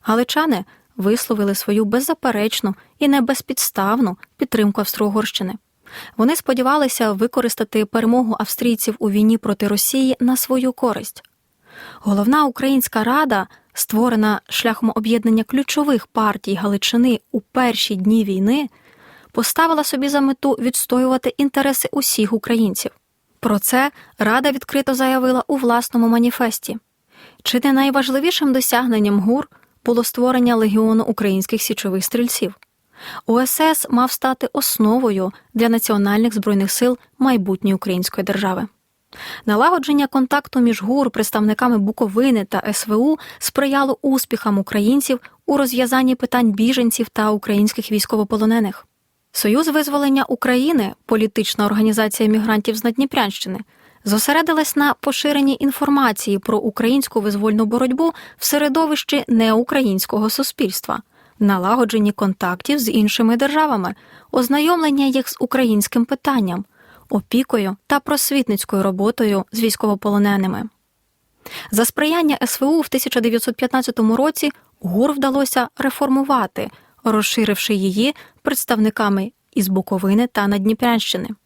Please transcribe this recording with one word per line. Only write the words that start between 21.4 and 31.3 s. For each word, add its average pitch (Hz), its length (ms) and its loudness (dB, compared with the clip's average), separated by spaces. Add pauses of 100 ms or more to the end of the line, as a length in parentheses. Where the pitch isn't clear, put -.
усіх 220 420 0
українців. 220 580 -2 (480)
Про 208 200 0
це 269 320 0 (260)
Рада 254 340 2
відкрито 269 420 -2
заявила 254 540 0
у 285 100 -2
власному 240 500 0
маніфесті. 233 680 0 (680)
Чи 247 200 0
не 277 100 4
найважливішим 269 800 0
досягненням 233 680 2
гур 233 280 0 (380)
було 233 180 2
створення 247 520 2
Легіону 220 480 2
українських 202 580 -2